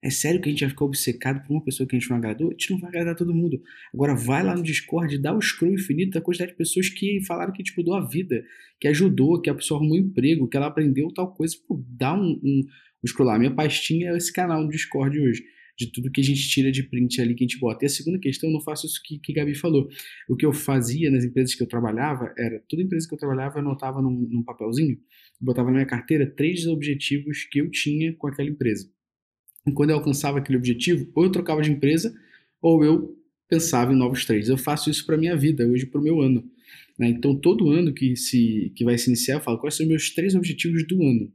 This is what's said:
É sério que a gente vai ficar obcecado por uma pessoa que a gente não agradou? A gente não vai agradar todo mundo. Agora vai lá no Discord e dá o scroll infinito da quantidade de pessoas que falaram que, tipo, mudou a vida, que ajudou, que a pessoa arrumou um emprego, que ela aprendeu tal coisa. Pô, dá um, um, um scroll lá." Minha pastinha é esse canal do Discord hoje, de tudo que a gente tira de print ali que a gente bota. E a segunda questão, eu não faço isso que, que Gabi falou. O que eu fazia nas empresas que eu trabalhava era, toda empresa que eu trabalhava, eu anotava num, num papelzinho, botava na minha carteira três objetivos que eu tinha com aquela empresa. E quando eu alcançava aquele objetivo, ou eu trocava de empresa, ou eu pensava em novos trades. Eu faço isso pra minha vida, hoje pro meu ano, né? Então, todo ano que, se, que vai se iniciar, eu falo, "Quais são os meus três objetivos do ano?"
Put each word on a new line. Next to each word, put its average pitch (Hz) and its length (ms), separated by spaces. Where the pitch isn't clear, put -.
É 135 80
sério 160 280
que 175 80
a 147 40
gente 143 100
vai 139 80
ficar 143 160
obcecado 135 600
por 143 80
uma 151 100
pessoa 135 240
que 131 80
a 123 40
gente 117 100
não 123 80
agradou? 117 320
A - 20
gente - 200
não 185 80
vai 175 100
agradar 170 260
todo 170 180
mundo. 165 260
Agora 139 240
vai 127 280
lá 180 120
no 180 60
Discord 160 540
e - 20
dá 151 180
o 220 60
scroll 185 320
infinito 190 380
da 165 100
quantidade 175 300
de - 60
pessoas 185 300
que 196 380
falaram 175 260
que, 190 120
tipo, - 180
mudou 170 140
a 170 120
vida, 139 360
que - 80
ajudou, 165 540
que 160 80
a 139 60
pessoa 147 240
arrumou 156 180
um 196 40
emprego, 151 460
que - 80
ela 139 120
aprendeu 147 440
tal 185 220
coisa. 160 220
Pô, 143 220
dá 127 240
um, 185 300
um, 139 180
um 120 40
scroll 127 220
lá." 107 100
Minha 131 160
pastinha 160 560
é 170 60
esse 170 140
canal 165 320
do 156 60
Discord 143 500
hoje, 123 240
de 120 160
tudo 127 200
que 139 100
a - 20
gente 139 240
tira 135 240
de 131 120
print 123 360
ali 120 140
que 120 100
a 123 40
gente - 120
bota. 113 240
E 143 40
a - 20
segunda 175 300
questão, 151 300
eu 160 40
não 151 80
faço 151 240
isso - 180
que, 151 160
que - 140
Gabi 147 220
falou. 147 340
O 127 60
que 151 100
eu 147 80
fazia 139 560
nas 127 160
empresas 127 300
que - 80
eu 117 40
trabalhava 120 680
era, 113 220
toda 165 140
empresa 165 240
que 156 80
eu 151 40
trabalhava, 139 360
eu 147 60
anotava 135 400
num, 123 280
num 117 140
papelzinho, 123 540
botava 123 280
na 127 80
minha 135 100
carteira 135 400
três 165 400
objetivos 143 840
que 143 80
eu 147 100
tinha 156 440
com 151 140
aquela 139 220
empresa. 120 400
E 147 60
quando 147 160
eu 156 80
alcançava 143 420
aquele 139 180
objetivo, 127 560
ou 170 120
eu 185 40
trocava 175 320
de 151 80
empresa, 151 460
ou 165 240
eu - 300
pensava 135 440
em 135 40
novos 127 280
trades. 107 220
Eu 131 100
faço 147 320
isso - 160
pra 160 120
minha 170 180
vida, 135 320
hoje 123 180
pro 147 160
meu 156 200
ano, 131 220
né? 117 120
Então, 127 280
todo 180 320
ano 156 240
que, 131 220
se, 113 600
que 117 80
vai 120 120
se 120 120
iniciar, 123 260
eu - 60
falo, 117 180
"Quais 151 160
são 160 100
os 160 40
meus 156 240
três 190 220
objetivos 165 520
do 180 160
ano?" 117 320